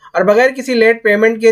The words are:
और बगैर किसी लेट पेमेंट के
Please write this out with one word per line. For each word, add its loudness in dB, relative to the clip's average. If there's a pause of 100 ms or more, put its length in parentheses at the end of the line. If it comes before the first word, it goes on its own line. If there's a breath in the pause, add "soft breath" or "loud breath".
(160 soft breath)
और 0
बगैर 2
किसी -8
लेट 0
पेमेंट 0
के 4